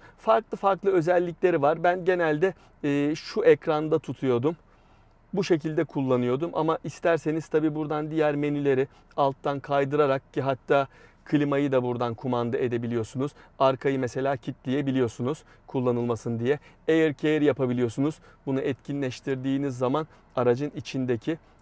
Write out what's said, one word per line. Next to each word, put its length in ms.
Farklı 380
farklı 340
özellikleri 720
var. 220
Ben 200
genelde, 500
e, 300
şu 300
ekranda 540
tutuyordum. 580
Bu 120
şekilde 400
kullanıyordum 680
ama 300
isterseniz 640
tabii 260
buradan 360
diğer 260
menüleri 520
alttan 440
kaydırarak 760
ki 80
hatta 460
klimayı 480
da 100
buradan 320
kumanda 440
edebiliyorsunuz. 760
Arkayı 400
mesela 380
kilitleyebiliyorsunuz 1080
kullanılmasın 720
diye. 200
Air 260
Care 300
yapabiliyorsunuz. 760
Bunu 140
etkinleştirdiğiniz 1200
zaman 280
aracın 400
içindeki 640